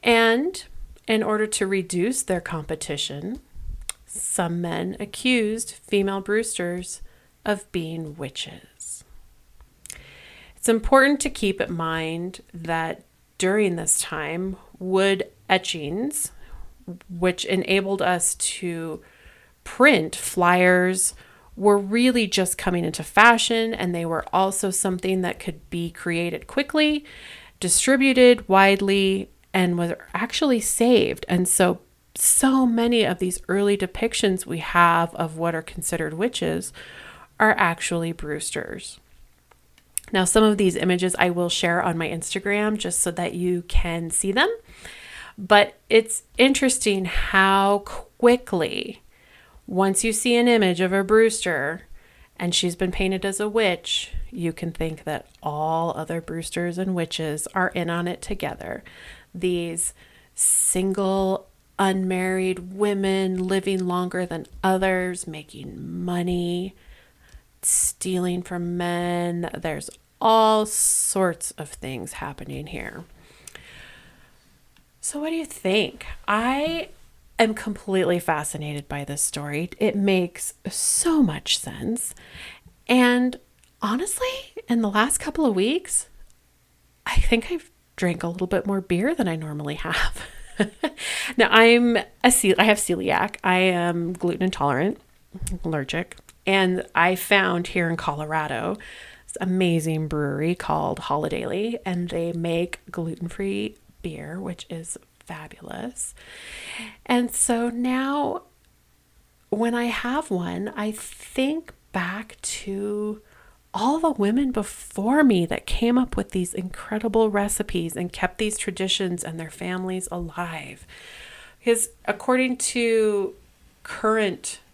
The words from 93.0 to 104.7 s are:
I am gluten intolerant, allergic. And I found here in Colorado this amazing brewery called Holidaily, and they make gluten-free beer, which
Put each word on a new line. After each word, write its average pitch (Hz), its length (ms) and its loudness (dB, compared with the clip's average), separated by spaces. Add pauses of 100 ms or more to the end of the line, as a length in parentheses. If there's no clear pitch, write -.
I 185 140 4
am 175 560 0
gluten 175 300 -2
intolerant, 151 580 0 (640)
allergic. 160 520 -6 (300)
And 185 480 2
I 180 220 4
found 185 520 2
here 175 200 -2
in 165 80 -2
Colorado 151 800 -4 (500)
this - 140 -16
amazing 170 640 0
brewery 147 480 -2
called - 460 -2
Holidaily, 185 840 -4
and 175 240 -4
they 170 240 -4
make 170 480 -4 (100)
gluten-free 196 840 -6 (260)
beer, 156 380 -10
which 180 300 -10